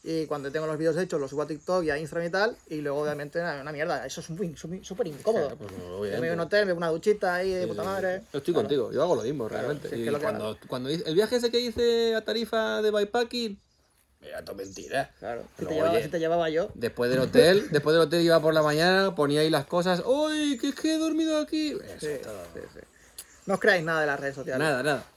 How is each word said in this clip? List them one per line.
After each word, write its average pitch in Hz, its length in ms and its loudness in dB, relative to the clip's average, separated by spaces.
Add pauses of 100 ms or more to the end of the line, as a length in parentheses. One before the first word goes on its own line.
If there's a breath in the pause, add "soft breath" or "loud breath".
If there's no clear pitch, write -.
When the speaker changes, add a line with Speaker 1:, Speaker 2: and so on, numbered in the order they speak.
Speaker 1:
y 160 240 -2
cuando 143 240 -4
tengo 156 160 -4
los 156 120 -2
vídeos 160 180 2
hechos 175 240 -2
los 135 100 -4
subo 143 120 -2
a 143 40 -2
TikTok 170 380 -2
y 151 60 0
a 143 80 0
Instagram 170 300 -4
y - 20 -4
tal, 202 260 0 (120)
y 160 120 -6
luego 143 220 -2
obviamente 147 380 -4
una, 151 200 -4
una 151 120 -10
mierda, 143 340 -4
eso 156 160 -10
es - 80 -14
muy, 170 240 -6 (120)
muy, 185 180 -10
súper 202 240 -4
incómodo. 151 400 0
Speaker 2:
Claro, - 100 -8
pues, 104 140 -12
Speaker 1:
Yo - 60 -12
me 90 60 -12 (100)
Speaker 2:
obviamente. 104 260 -4
Speaker 1:
voy 165 80 -2
a 170 60 -2
un 170 60 -2
hotel, 202 260 2
me 180 60 0
voy 170 40 0
a 170 100 -2
una - 20 0
duchita 180 460 2
ahí 185 180 -2
de 185 100 -2
Speaker 2:
Sí, 175 60 -2
Speaker 1:
puta - 140 -6
Speaker 2:
sí, 185 60 -4
Speaker 1:
madre. 185 320 -2
Speaker 2:
sí. 220 120 -20
Yo 143 60 -4
estoy 170 160 0
Speaker 1:
Claro. 131 140 2
Speaker 2:
contigo, 120 240 0
yo 120 100 0
hago 170 140 4
lo 107 60 -2
mismo, 123 260 -4
Speaker 1:
Claro, - 140 -4
Speaker 2:
realmente. 147 260 -4
Speaker 1:
si 143 80 -8
es 117 40 -4
que 117 60 -2
Speaker 2:
Y 143 40 0
Speaker 1:
lo 147 80 0
que 151 60 -4
Speaker 2:
cuando, - 220 -2
Speaker 1:
hago. 110 120 -8 (100)
Speaker 2:
cuando 131 220 -6
hice 165 180 -4
el 156 60 -2
viaje 214 220 2
ese 233 140 0
que 240 100 2
hice 233 540 0
a 220 100 -2
Tarifa 220 580 -2
de 214 80 4
bikepacking, 220 720 -2 (600)
era 80 220 -12
todo 98 120 -12
mentira. 98 600 -6
Speaker 1:
Claro, 113 240 -10 (160)
si - 60 -6
Speaker 2:
Luego, - 40 -6
Speaker 1:
te 160 60 -4
llevaba, 160 200 2
Speaker 2:
oye, - 100 2
Speaker 1:
si - 60 -8
te 180 80 -2
llevaba 165 320 2
yo. 170 240 0
Speaker 2:
después 120 360 -2
del 127 100 4
hotel, 127 460 8
<laughs> - 40 -12
después 147 240 4
del 165 80 8
hotel 165 200 4
iba 165 180 8
por 160 140 4
la 156 80 6
mañana, 180 520 4
ponía 147 260 2
ahí 160 100 4
las 147 160 2
cosas, 175 400 2
"¡Uy, 302 520 2
que 285 100 -2
es 277 80 -4
que 311 180 0
he 311 40 0
dormido 320 400 0
aquí!". 302 340 -2
Eso - 340 -10
Speaker 1:
Sí, 151 60 -4 (100)
Speaker 2:
todo. 107 200 -10 (120)
Speaker 1:
sí, - 60 -12 (120)
sí. - 80 -18 (680 loud breath)
No 196 80 2
os - 60 -2
creáis 185 240 4
nada 160 180 0
de 151 40 2
las 139 140 -2
redes 139 160 -6
sociales. 135 300 -4
Speaker 2:
Nada, 131 160 0
nada. 139 220 0 (120)